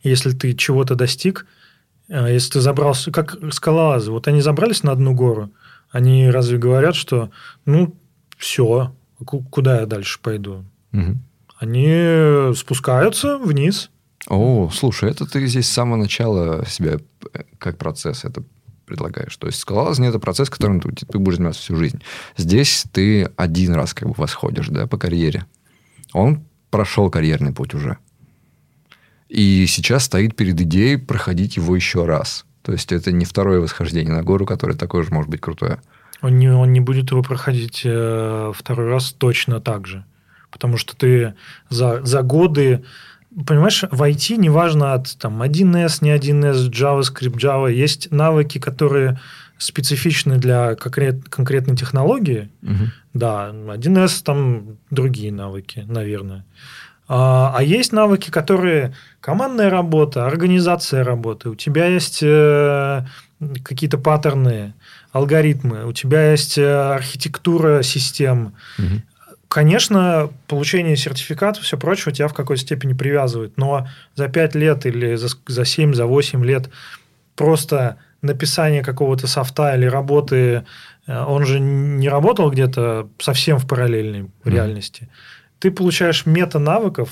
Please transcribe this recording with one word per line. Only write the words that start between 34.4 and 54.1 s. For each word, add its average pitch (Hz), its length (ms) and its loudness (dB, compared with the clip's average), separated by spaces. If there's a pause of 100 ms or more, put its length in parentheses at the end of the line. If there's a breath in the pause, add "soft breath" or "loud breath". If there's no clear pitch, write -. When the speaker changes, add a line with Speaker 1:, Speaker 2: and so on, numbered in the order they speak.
Speaker 2:
которое - 320 -4
такое 87 260 -4
же 80 80 -6
может 76 180 -2
быть 78 120 -8
крутое. 82 380 -6 (420 loud breath)
Speaker 1:
Он 127 160 2
не, 127 120 6
он 127 240 4
не 127 80 4
будет 131 300 0
его 127 120 0
проходить, 127 640 -4
э, 113 680 -2
второй 120 340 -4
раз 131 240 -2
точно 120 480 0
так 101 260 -6
же. 95 160 -14 (480 soft breath)
Потому 120 260 -2
что - 200 -8
ты 120 360 2 (360 loud breath)
за, 123 360 0
за 131 180 2
годы, 143 600 2 (640 loud breath)
понимаешь, 165 420 4
в 139 140 0
I 147 100 4
T 147 240 -2
неважно 156 560 4
от, 131 240 -4
там, 110 240 -6
один 170 360 2
эс, 170 240 0
не 151 100 4
один 143 340 2
эс, 131 240 2
JavaScript, 131 680 -2
Java, 135 340 0
есть 147 400 0
навыки, 151 480 2
которые 131 600 0 (380 loud breath)
специфичны 139 800 -2
для 123 380 2
конкрет-, 131 540 -4
конкретной 131 480 0
технологии. 135 720 0 (120)
Speaker 2:
Мгм. 104 300 -2 (220 loud breath)
Speaker 1:
Да, 104 380 -2 (200)
один 123 260 2
эс, 185 240 2